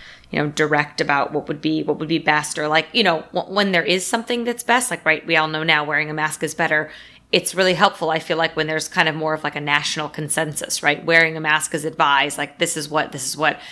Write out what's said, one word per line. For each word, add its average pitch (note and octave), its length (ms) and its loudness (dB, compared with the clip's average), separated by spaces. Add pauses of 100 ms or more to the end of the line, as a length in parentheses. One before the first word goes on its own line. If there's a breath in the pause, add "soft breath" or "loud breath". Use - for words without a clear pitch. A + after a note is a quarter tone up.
(300 loud breath)
you - 80 -4
know, D3 100 2
direct D3 540 0
about C#3+ 320 0
what C#3+ 140 -6
would D3 120 -6
be, D#3 220 -2
what D3 160 -2
would D#3 100 -6
be D#3+ 100 2
best, D3+ 400 0
or, D3+ 80 -2
like, D#3+ 280 2
you A#3 80 4
know, E3 220 2 (100)
w-, F3+ 200 -4
when G3+ 180 2
there E3+ 120 4
is F#3 220 0
something A#3 380 -2
that's A#3+ 180 -4
best, B3+ 280 2
like, - 140 -6
right, D#3 220 0
we E3 100 2
all D#3 120 4
know D#3 140 -4
now D3+ 220 2
wearing D3+ 240 -2
a D3+ 60 -6
mask D#3 280 -4
is D#3 120 -2
better, D#3 360 0 (420 loud breath)
it's - 220 0
really F#3 200 4
helpful, E3 360 2
I D#3+ 80 0
feel D#3 180 -4
like, D#3+ 200 0
when D#3 100 0
there's D#3 220 -2
kind E3 200 2
of D3+ 60 0
more D#3 200 -2
of, D3+ 100 -4
like, D3 100 -4
a D3 60 -6
national D3 480 0
consensus, - 760 -4
right? D3 220 0
Wearing E3 320 4
a D#3+ 40 -8
mask D#3 340 0
is D3+ 100 -2
advised, D3 540 2
like, C#3+ 200 -6
this E3 180 -2
is D3 120 -6
what, D3+ 240 -2
this C3+ 120 -8
is - 120 -6
what, D3 240 0 (100 loud breath)